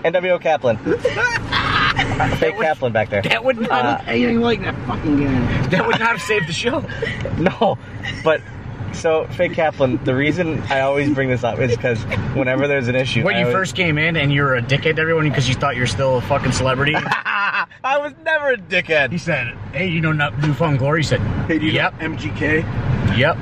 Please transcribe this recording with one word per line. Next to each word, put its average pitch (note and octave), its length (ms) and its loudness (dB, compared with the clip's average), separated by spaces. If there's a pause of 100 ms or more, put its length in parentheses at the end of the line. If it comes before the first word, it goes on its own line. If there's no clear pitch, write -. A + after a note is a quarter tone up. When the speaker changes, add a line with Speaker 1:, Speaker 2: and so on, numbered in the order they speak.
Speaker 1:
N E3 80 4
W F3+ 220 2
O E3+ 40 2
Kaplan. C#3 380 2
Fake D#4+ 260 -2 (120)
Speaker 2:
That - 1400 0
would D3+ 100 -2
Speaker 1:
Kaplan C#3 260 0
back G#2+ 160 0
there. G2+ 140 0
Speaker 2:
That A3+ 200 0
would B3+ 160 0
not A3+ 140 -2
Speaker 1:
Uh, A#3+ 340 0
Speaker 3:
I A3+ 80 -4
ain't A#3+ 280 2
like A#3 200 2
that - 120 -4 (120)
fucking D3+ 380 0
guy. B3+ 440 0
Speaker 2:
That - 180 2
would A#3 120 0
not A3+ 120 2
have A#3 120 -2
saved G#3 260 0
the E3+ 40 -6
show. B3 380 -2
Speaker 1:
<laughs> - 480 -6
No, F#3 400 2 (440)
but D#3 180 2 (520)
so, D#3+ 400 0
Fake F3 200 0
Kaplan, C#3 520 0
the C3+ 100 2
reason D#3 460 0 (100)
I C3+ 100 2
always C#3+ 300 2
bring C3+ 180 2
this B2 160 0
up A2+ 140 0
is A#2+ 180 2
'cause A#2 260 0 (320)
whenever C3 320 0
there's C#3 220 0
an B2 80 0
issue, C3 280 0
Speaker 2:
When G3 120 0
Speaker 1:
I A#2 40 0
Speaker 2:
you - 60 2
Speaker 1:
always - 120 0
Speaker 2:
first F#3+ 180 -2
came E3 220 0
in D#3+ 180 0
and C#3+ 160 2
you C#3+ 100 2
were C3+ 140 2
a A#2+ 60 -2
dickhead C#3+ 340 0
to D#3 60 0
everyone D#3+ 300 2
'cause B2+ 160 0
you C3 60 0
thought C#3 220 -2
you're B2 100 0
still C3 320 0
a A#2+ 40 -2
fucking C3 300 0
celebrity. C3 480 2
Speaker 1:
<laughs> - 40 -8 (800)
I C4+ 140 2
was C#4+ 160 -4 (100)
never D4+ 280 0
a B3 40 2
dickhead. D#3+ 560 0
Speaker 2:
He F3 60 -2
said, C#3 300 -2 (240)
"Hey, F#3 160 -2
you E3 120 0
know, D#3 120 2
not D3 280 0
New D3+ 140 2
Found D3 240 2
Glory?" D3 220 2
You D3 40 2
said, G#2+ 160 2 (260)
Speaker 3:
Hey, D#3+ 120 0
do D3+ 80 0
you D#3 60 2
Speaker 2:
"Yep." E3 260 0
Speaker 3:
know D#3 80 -6
M D#3+ 100 -4
G C#3+ 140 -6
K? D#3 280 0 (580)
Speaker 2:
Yep. C#3+ 260 4